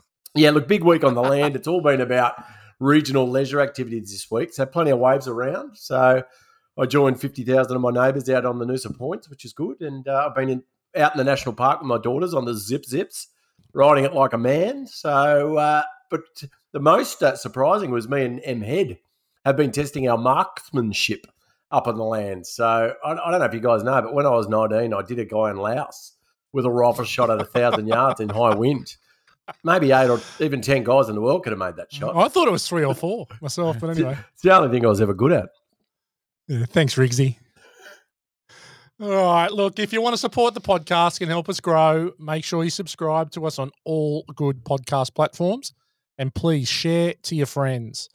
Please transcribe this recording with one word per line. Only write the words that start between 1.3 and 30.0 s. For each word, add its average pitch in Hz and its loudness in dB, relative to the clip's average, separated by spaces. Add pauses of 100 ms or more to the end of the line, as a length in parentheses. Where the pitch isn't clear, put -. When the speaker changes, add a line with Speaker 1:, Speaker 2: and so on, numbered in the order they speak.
Speaker 1:
It's 139 -8
all 175 0
been 139 4
about 123 2 (480)
regional 135 4
leisure 135 0
activities 113 -6
this - -14
week, 120 -4
so 135 -2
plenty 156 0
of 120 2
waves 131 2
around. 156 -6
So 127 2 (540)
I 135 0
joined 135 2
fifty 131 -8
thousand 127 2
of 127 -2
my 123 0
neighbours 127 0
out 127 2
on 123 -4
the 117 -4
Noosa 127 -6
Points, 156 -10
which 135 -20
is 117 -18
good, 190 -8
and, 139 -12
uh, 135 0
I've 127 -6
been 131 0
in, 127 -2 (340)
out 151 2
in 147 -6
the 131 0
national 135 -2
park 135 0
with 143 -10
my 117 0
daughters 135 -4
on 131 -2
the 120 -4
Zip 113 -6
Zips, - -8 (460)
riding 139 6
it 139 0
like 135 2
a 143 -2
man. 185 0
So, 147 0
uh, 151 2 (260)
but 170 -4 (500)
the 151 -6
most, 165 2
uh, 135 4
surprising 143 -2
was 117 -4
me 139 0
and 123 -6
M 123 -6
Head 123 -4 (480)
have 139 2
been 143 0
testing 139 -4
our 117 2
marksmanship 123 -2 (440)
up 139 -2
on 113 -4
the 113 -4
land. 101 -6
So 113 0 (100)
I, 151 -4
I 170 -6
don't 180 0
know 139 0
if 110 -2
you 113 -6
guys 113 2
know, 127 0
but 113 -6
when 143 0
I 139 4
was 113 2
nineteen, 110 0
I 101 -4
did 120 -8
a 107 -4
guy 107 -2
in 98 -8
Laos 113 -8 (380)
with 131 -2
a 123 2
rifle 120 2
shot 120 0
at 107 0
a 107 -4
thousand 120 0
yards 120 0
in 107 -4
high 110 2
wind. 120 -2 (680)
Maybe 165 4
eight 131 6